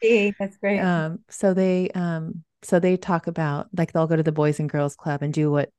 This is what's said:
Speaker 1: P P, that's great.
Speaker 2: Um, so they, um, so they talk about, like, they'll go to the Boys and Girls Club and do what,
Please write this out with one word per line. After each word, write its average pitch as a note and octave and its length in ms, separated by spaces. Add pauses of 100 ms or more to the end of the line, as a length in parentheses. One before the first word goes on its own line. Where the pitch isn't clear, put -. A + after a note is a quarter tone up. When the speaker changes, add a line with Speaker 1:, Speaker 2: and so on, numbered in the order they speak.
Speaker 1:
P A3 300
P, G3+ 80
that's G3 180
great. G3+ 240
Speaker 2:
Um, E3+ 380 (100)
so G3 240
they, F#3 380
um, E3 520 (200)
so F3+ 160
they F3+ 180
talk F3+ 300
about, D#3 480
like, E3+ 160
they'll D#3+ 160
go E3 80
to D#3+ 80
the D#3+ 80
Boys D3+ 280
and D3+ 100
Girls C#3+ 260
Club C#3+ 260
and D3+ 120
do D3+ 180
what, C#3+ 280